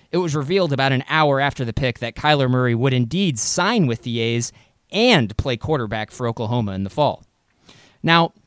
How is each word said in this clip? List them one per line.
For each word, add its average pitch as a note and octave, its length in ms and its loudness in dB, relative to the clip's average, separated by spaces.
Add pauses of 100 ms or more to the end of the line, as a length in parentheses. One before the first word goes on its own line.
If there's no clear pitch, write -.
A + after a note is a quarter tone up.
(120)
it E3 60 -2
was E3+ 180 -2
revealed D#3 380 0
about C3+ 180 0
an C3 160 0
hour D3 320 2
after C#3 240 -2
the A#2 80 -4
pick B2+ 280 -4
that A#2 180 -8
Kyler C#3+ 320 2
Murray B2+ 260 2
would B2+ 160 0
indeed B2+ 480 0
sign F#3+ 480 0
with A#2 140 -2
the A#2 180 -4
A's A#2 320 -2 (400)
and G3 460 2
play C3 180 -2
quarterback A2+ 560 -4
for B2 160 -6
Oklahoma A2+ 460 -2
in F#2+ 100 -4
the G2 60 -4
fall. C#3+ 340 -2 (800)
Now, E3+ 300 2 (140)